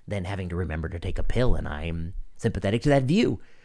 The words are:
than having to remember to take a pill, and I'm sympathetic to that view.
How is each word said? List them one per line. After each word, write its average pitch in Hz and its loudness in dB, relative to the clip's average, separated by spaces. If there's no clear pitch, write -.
than 98 -4
having 92 -4
to 85 -6
remember 80 -4
to 85 -8
take 85 -2
a - 2
pill, 113 4
and 73 -2
I'm 82 -4
sympathetic 107 0
to 147 4
that 139 4
view. 160 2